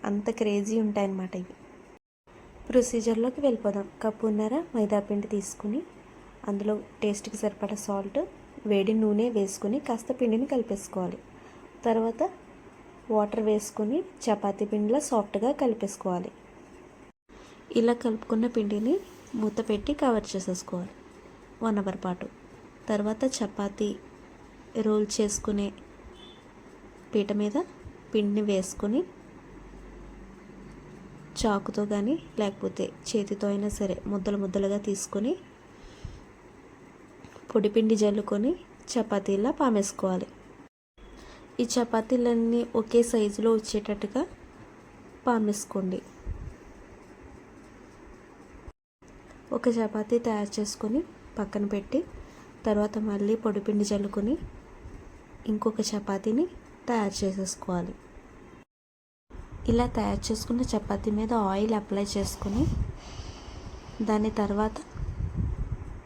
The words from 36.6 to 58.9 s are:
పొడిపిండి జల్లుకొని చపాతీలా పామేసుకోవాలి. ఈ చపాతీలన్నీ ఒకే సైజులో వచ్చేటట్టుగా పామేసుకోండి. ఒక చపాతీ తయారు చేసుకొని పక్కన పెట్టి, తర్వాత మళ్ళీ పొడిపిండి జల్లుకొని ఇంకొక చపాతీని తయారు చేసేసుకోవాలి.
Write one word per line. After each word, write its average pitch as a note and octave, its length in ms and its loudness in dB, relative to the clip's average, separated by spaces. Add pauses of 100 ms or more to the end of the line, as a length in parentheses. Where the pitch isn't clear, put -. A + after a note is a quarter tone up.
పొడిపిండి A3 420 6
జల్లుకొని G#3 560 2 (400)
చపాతీలా G3+ 580 2
పామేసుకోవాలి. G3+ 760 2 (1300)
ఈ A#3+ 140 2
చపాతీలన్నీ A#3 920 4 (100)
ఒకే A3+ 260 6
సైజులో A3 500 4
వచ్చేటట్టుగా G#3+ 760 0 (1000)
పామేసుకోండి. G#3 760 0 (3500)
ఒక A#3+ 160 2
చపాతీ A3 500 2
తయారు G#3+ 420 0
చేసుకొని G#3+ 420 -2 (360)
పక్కన G#3 280 -2
పెట్టి, G#3 380 -2 (600)
తర్వాత G#3 320 2
మళ్ళీ G#3 380 2
పొడిపిండి G#3 480 2
జల్లుకొని G#3 520 0 (1120)
ఇంకొక A3 340 0
చపాతీని G#3+ 640 0 (440)
తయారు G#3 360 0
చేసేసుకోవాలి. F#3 680 -2 (1800)